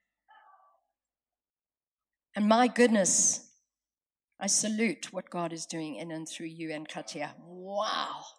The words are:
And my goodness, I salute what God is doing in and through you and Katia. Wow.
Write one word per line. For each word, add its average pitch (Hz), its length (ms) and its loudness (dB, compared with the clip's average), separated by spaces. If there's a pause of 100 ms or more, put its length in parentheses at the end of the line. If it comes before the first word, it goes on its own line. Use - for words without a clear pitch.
(2250)
And 208 140 4
my 240 180 8
goodness, - 840 4 (880)
I 196 80 -4
salute 214 680 0
what 185 160 -10
God 170 240 -4
is 160 120 -10
doing 156 300 -8
in 165 160 -10
and 160 160 -8
through 165 200 -10
you 165 240 -10
and 151 160 -8
Katia. 151 480 -10 (100)
Wow. 180 800 -6 (160)